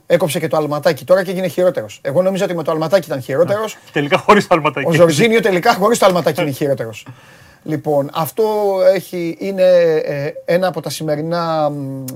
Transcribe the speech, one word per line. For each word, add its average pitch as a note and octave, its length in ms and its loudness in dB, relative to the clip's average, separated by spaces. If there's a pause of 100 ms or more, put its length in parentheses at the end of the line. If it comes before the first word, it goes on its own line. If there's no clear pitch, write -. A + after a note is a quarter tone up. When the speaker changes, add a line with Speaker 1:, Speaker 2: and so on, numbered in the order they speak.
Speaker 1:
Έκοψε E3+ 320 0
και D#3+ 80 -4
το D#3+ 100 -2
αλματάκι D3 480 -2
τώρα F#3 180 4
και F3+ 80 -6
έγινε F#3 160 0
χειρότερος. D#3+ 560 -2
Εγώ C#3+ 180 0
νόμιζα F#3+ 240 0
ότι F3+ 100 -2
με E3 80 -4
το E3 80 -2
αλματάκι D#3+ 360 0
ήταν C#3 140 -6
χειρότερος. G3 560 -2 (140)
Speaker 2:
Τελικά D3+ 260 -4
χωρίς G#3 300 2
το F#3 80 2
αλματάκι. D3 340 -2
Speaker 1:
Ο E3+ 40 2
Ζορζίνιο E3+ 480 4
τελικά G3+ 320 2
χωρίς G#3+ 260 2
το - 60 4
αλματάκι F3 360 2
είναι D3+ 100 -2
χειρότερος. B2 560 -4 (560)
Λοιπόν, D3 500 -2
αυτό E3 300 -2 (500)
έχει, F3 460 -6
είναι, G3 240 -2 (420)
ε, C#3+ 260 -4 (140)
ένα F3+ 220 2
από E3 140 -4
τα D#3 80 -8
σημερινά, D#3 800 -2
μ, C3+ 340 -8 (120)